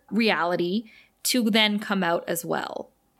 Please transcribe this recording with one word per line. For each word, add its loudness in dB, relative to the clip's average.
reality 0
to 0
then 4
come -2
out 0
as -4
well. -6